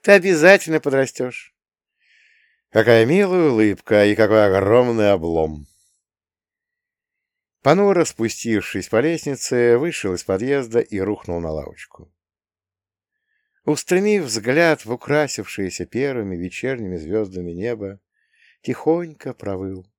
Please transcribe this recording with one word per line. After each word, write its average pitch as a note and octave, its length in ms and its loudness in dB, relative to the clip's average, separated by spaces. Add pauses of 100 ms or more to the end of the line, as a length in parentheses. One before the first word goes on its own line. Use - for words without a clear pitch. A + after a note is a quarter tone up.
ты G3+ 100 4
обязательно F3 680 4
подрастешь». C3+ 720 -4 (1160)
Какая A2+ 340 6
милая F3+ 460 2
улыбка G#2 560 2
и G#2 80 2
какой G#2+ 320 4
огромный G#2 680 2
облом. D#2+ 540 -2 (2000)
Понуро F3 420 4
спустившись G#2+ 840 -4
по A2+ 120 2
лестнице, C3 760 0
вышел C3 380 -4
из - 80 -10
подъезда A#2+ 560 -2
и G#2 220 -4
рухнул F#2+ 400 -6
на E2 100 -8
лавочку. - 600 -14 (1500)
Устремив F#3 600 0
взгляд C3 600 0
в A2 80 -8
украсившееся A#2 920 -4
первыми A#2 520 -6
вечерними F#2 600 -8
звездами F2+ 560 -6
небо, G2 480 -10 (640)
тихонько D#3 720 -4
провыл F#2+ 520 -10 (120)